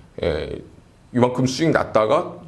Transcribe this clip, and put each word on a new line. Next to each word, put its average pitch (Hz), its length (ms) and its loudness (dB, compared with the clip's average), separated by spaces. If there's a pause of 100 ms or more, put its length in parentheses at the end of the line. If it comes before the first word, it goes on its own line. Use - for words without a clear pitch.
(240)
예, 78 380 -4 (520)
이만큼 123 320 2
수익 156 260 0
났다가 110 640 0 (120)